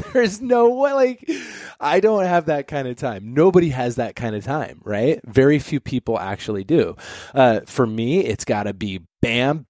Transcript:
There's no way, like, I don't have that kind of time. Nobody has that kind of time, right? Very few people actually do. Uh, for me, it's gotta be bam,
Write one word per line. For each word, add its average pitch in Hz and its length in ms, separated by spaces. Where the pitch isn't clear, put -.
There's 220 300
no 240 300
way, 277 200
like, 262 400
I 165 220
don't 208 240
have 175 220
that 147 200
kind 139 220
of 123 80
time. 113 360
Nobody 170 360
has 123 260
that 117 220
kind 113 180
of 101 80
time, 139 400
right? 110 420
Very 135 340
few 139 200
people 117 400
actually 98 460
do. 107 320
Uh, 123 320
for 123 220
me, 113 320
it's 117 240
gotta 104 300
be 95 260
bam, 127 480